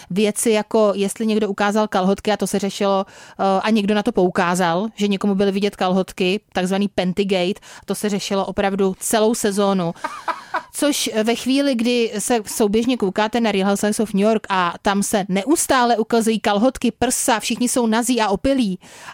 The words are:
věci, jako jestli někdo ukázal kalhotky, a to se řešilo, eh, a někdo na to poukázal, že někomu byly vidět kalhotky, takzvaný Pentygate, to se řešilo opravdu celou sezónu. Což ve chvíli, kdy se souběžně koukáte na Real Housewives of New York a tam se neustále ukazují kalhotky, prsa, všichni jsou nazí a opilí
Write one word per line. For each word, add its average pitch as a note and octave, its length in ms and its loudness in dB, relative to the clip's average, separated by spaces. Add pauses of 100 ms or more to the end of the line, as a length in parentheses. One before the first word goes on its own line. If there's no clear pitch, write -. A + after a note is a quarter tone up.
věci, G#3 420 0
jako G#3+ 440 2
jestli G3+ 320 -4
někdo G#3+ 220 0
ukázal G#3 380 0
kalhotky, G3 440 0
a G3+ 60 0
to G3 100 -2
se G3 120 -2
řešilo, G3 460 -2 (340)
eh, F#3+ 40 0 (200)
a A3 60 0
někdo G#3+ 260 2
na G#3 80 0
to B3 80 0
poukázal, F3+ 840 2
že G#3 120 0
někomu G3+ 280 0
byly G3+ 160 2
vidět G3 240 -2
kalhotky, F#3 640 0 (140)
takzvaný F#3+ 340 0
Pentygate, F#3 760 -2 (240)
to G3 100 -6
se G#3 140 -4
řešilo G3 360 -4
opravdu G3 540 -2
celou A3 360 0
sezónu. G3 580 0 (800)
Což C#4+ 360 -2 (140)
ve A3+ 120 0
chvíli, C#4 400 0
kdy A#3 440 0
se A#3+ 260 0
souběžně A3+ 520 0
koukáte G#3+ 440 0
na A3+ 100 2
Real F#3+ 180 0
Housewives G#3 300 0
of G#3+ 140 -2
New G3 100 2
York A3 260 2
a F3+ 320 0
tam G3+ 220 0
se G3+ 260 0
neustále A#3+ 680 2
ukazují A3+ 420 0
kalhotky, A3 520 2
prsa, B3 480 0
všichni A#3+ 300 -2
jsou A#3+ 180 0
nazí A3+ 340 0
a G#3+ 80 2
opilí G#3 500 0 (340)